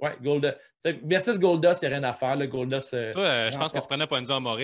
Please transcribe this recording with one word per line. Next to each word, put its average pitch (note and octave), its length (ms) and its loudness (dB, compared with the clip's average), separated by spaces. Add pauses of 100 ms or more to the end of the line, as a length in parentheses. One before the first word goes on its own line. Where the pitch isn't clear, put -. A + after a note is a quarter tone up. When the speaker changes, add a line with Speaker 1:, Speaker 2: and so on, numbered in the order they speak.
Speaker 1:
Ouais, D3 200 -4
Goldust. C#3+ 380 0 (460)
Versus F#3+ 340 2
Goldust, F3 440 6
il D3+ 60 2
n'y C3 60 -2
a C#3+ 40 -2
rien C3+ 100 -2
à A#2+ 40 -2
faire, C3 220 -2
là. C#3+ 140 -2
Goldust, C3 440 -4
euh, A2+ 200 -4
Speaker 2:
Toi, G3 100 -2
euh, B2+ 300 2
je C#3 40 -4
pense D#3 140 -2
Speaker 1:
remporte. - 40 -8
Speaker 2:
que D3+ 80 -4
tu - 40 -10
prenais D3 220 -2
pas C#3 100 0
Enzo B2 140 -4
Amore B2 320 -2